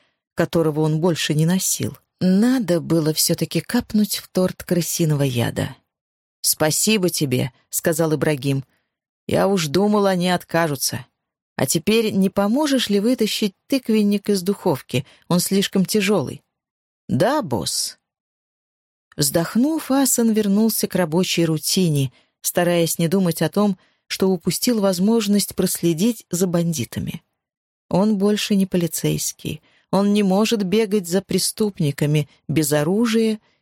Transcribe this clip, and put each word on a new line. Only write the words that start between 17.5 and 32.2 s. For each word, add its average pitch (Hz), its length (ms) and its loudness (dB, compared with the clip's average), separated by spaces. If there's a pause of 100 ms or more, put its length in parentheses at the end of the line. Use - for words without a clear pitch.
Вздохнув, 190 720 0
Асан 254 420 2
вернулся 214 540 2
к - 80 -6
рабочей 175 500 0
рутине — 156 680 0 (280)
стараясь 170 580 0
не 170 100 0
думать 175 340 0
о 156 60 2
том, 202 300 0 (280)
что - 220 -2
упустил 190 520 0
возможность 202 760 2
проследить 185 760 0
за 180 160 0
бандитами. 165 760 -4 (640)
Он 202 300 2
больше 208 360 0
не 190 120 2
полицейский. 156 960 -4 (280)
Он 202 220 2
не 208 100 2
может 202 400 2
бегать 196 460 0
за 190 140 0
преступниками 156 1080 -2 (180)